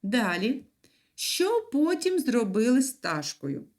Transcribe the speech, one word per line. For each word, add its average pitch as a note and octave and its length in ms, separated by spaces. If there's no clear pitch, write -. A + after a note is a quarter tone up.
Далі. G3+ 600
Що A4 580
потім F4 460
зробили A#3+ 640
з C4+ 100
пташкою? D3 720